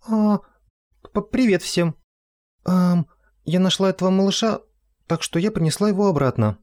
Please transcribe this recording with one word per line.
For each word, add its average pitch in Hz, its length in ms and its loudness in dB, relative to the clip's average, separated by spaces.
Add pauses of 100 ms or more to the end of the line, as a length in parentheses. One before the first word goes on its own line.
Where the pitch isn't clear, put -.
"А, 214 300 2 (720)
п-, 208 100 -2
привет 208 400 0
всем. 170 340 -2 (680)
Ам, 180 440 2 (360)
я 160 140 -2
нашла 190 320 0
этого 185 200 -2
малыша, 196 500 0 (480)
так 165 140 -2
что - 180 -4
я 208 100 0
принесла 160 380 -2
его 202 180 0
обратно". 131 560 0